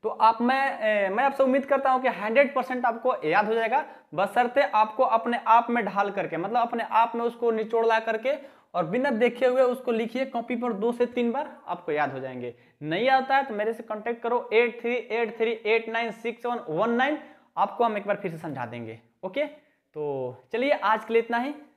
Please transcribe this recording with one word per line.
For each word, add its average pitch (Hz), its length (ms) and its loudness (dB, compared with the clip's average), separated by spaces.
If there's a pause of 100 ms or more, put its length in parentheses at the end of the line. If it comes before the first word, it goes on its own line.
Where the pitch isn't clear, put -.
तो 220 60 0
आप, 226 320 4
मैं, 262 380 2
ए, 214 300 2
मैं 214 140 0
आपसे 269 200 2
उम्मीद 269 220 2
करता 269 260 2
हूँ 254 100 2
कि 254 80 0
हंड्रेड 220 460 2
परसेंट 254 300 -2
आपको 233 380 0
याद 185 240 4
हो 220 60 0
जाएगा, 233 320 0 (280)
बशर्ते 240 500 2
आपको 226 420 2
अपने 226 420 0
आप 233 220 6
में 240 160 0
ढाल 202 260 0
करके, 170 260 -4
मतलब 202 240 0
अपने 233 220 -2
आप 233 320 2
में 233 100 -2
उसको 233 260 0
निचोड़ 220 340 0
ला 226 140 4
करके 226 360 -2 (380)
और 175 120 0
बिना 247 260 0
देखे 240 340 2
हुए 254 160 4
उसको 247 300 2
लिखिए 233 340 -2
कॉपी 240 300 -6
पर, 233 180 -2
दो 214 180 0
से 240 160 0
तीन 240 240 0
बार 285 240 -6 (120)
आपको 175 240 -6
याद 147 220 0
हो 135 60 -8
जाएंगे। 127 340 -8 (280)
नहीं 175 280 0
आता 262 280 2
है 269 80 2
तो 262 80 -8
मेरे 214 200 -2
से 226 100 -10
कॉन्टैक्ट 226 400 -6
करो, 240 300 -2
एट 233 280 2
थ्री 233 120 -2
एट 226 440 -4
थ्री 226 140 0
एट 226 380 0
नाइन 226 240 -2
सिक्स 233 320 -8
वन 240 240 -4
वन 190 220 0
नाइन, 269 260 2 (400)
आपको 202 260 0
हम 220 140 0
एक 202 100 -8
बार 202 140 0
फिर 180 100 -6
से 160 60 -12
समझा 143 280 -8
देंगे। 113 340 -12 (240)
ओके, 196 220 -2
तो 139 1080 -8
चलिए 254 220 0
आज 220 320 0
के 226 80 -6
लिए 226 80 4
इतना 233 160 -2
ही 269 160 -2 (240)